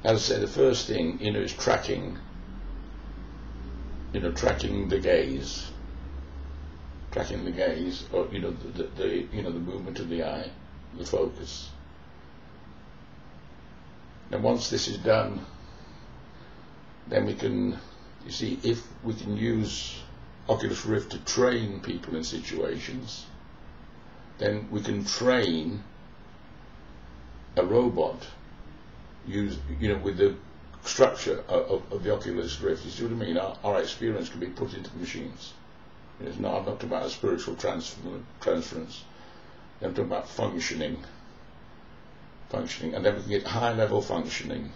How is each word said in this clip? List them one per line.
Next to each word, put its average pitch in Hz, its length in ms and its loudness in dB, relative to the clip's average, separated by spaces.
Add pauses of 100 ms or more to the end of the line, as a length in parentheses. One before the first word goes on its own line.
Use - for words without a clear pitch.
As 113 280 6
I - 40 6
say, 107 60 2
the 101 80 2
first 127 400 6
thing, 87 320 2
you 104 100 2
know, 104 80 2
is 95 140 0
tracking. - 640 2 (1900)
You 101 80 0
know, 85 120 2
tracking 101 580 2
the 98 80 6
gaze, - 720 4 (1400)
tracking - 340 -2
the 90 40 0
gaze, 87 640 2
or, 90 180 4
you 92 100 -2
know, 90 100 0
the, - 320 -4
the, - 140 0
the, 98 120 2 (240)
you 104 100 0
know, 90 80 0
the 85 80 -2
movement 90 420 -4
of 82 100 -4
the 82 120 0
eye, 73 280 -2 (480)
the - 80 -6
focus. - 640 0 (2500)
And 101 120 0
once 120 260 6
this - 180 2
is 98 120 -2
done, 107 480 4 (1600)
then 104 160 6
we 104 80 2
can, 101 460 2 (480)
you 131 60 -6
see, 113 300 0
if 117 240 2 (160)
we 113 120 0
can 104 200 -2
use 110 640 2 (480)
Oculus - 380 2
Rift 104 280 2
to 85 80 -6
train 117 600 4
people 85 340 -4
in 80 100 -2
situations, - 1000 -4 (1120)
then 104 340 2
we 104 120 0
can 101 240 0
train 101 760 4 (1700)
a 90 80 8
robot 110 640 6 (1000)
use, 101 300 2 (240)
you 110 80 4
know, 101 140 6
with 98 160 2
the 101 160 10 (500)
structure - 640 6
of, 87 220 4
of, - 220 2
of 95 100 0
the 101 100 4
Oculus 98 480 0
Rift. - 240 2
You 113 60 -6
see 117 140 -2
what 113 80 0
I - 20 0
mean? 90 240 2
Our, 95 240 0
our 98 180 4
experience 98 480 0
can 85 120 -8
be 90 80 -2
put 98 260 -4
into 92 160 -8
the 90 80 -10
machines. - 540 -6 (680)
It's - 200 -6
not, 98 180 2
I'm 98 60 -2
not - 160 -2
talking - 80 -4
about - 180 0
a - 40 -2
spiritual - 440 0
transfer-, 87 640 -4 (200)
transference. - 640 0 (760)
I'm 90 100 0
talking 98 160 0
about 92 220 -2
functioning. 82 720 -2 (1500)
Functioning. - 480 -2
And - 80 0
then 104 100 8
we 98 60 -2
can 101 100 -4
get 101 140 4
high-level 110 580 4
functioning. - 720 -2